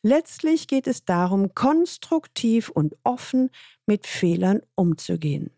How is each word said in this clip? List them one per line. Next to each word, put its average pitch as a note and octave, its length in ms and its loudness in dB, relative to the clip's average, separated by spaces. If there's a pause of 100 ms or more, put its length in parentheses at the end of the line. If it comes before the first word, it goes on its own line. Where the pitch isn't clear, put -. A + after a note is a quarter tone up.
Letztlich D#4 640 0
geht C4+ 220 -2
es - 160 -4
darum, F#3 500 0
konstruktiv D4 1160 0
und D3+ 340 -2
offen B3+ 460 -2 (360)
mit G#3 220 0
Fehlern F#3 540 0 (120)
umzugehen. D#3+ 840 -2